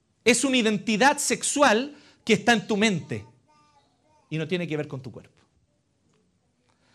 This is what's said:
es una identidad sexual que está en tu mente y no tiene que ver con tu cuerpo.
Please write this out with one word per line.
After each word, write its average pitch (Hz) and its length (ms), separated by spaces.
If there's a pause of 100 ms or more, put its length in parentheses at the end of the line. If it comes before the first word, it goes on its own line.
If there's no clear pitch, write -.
(240)
es 233 200
una 262 140
identidad 220 600
sexual 262 800 (280)
que 220 100
está 220 180
en 220 140
tu 220 100
mente 185 500 (1000)
y 151 80
no 156 100
tiene 175 220
que 151 80
ver 147 100
con 143 140
tu 110 100
cuerpo. - 300 (1500)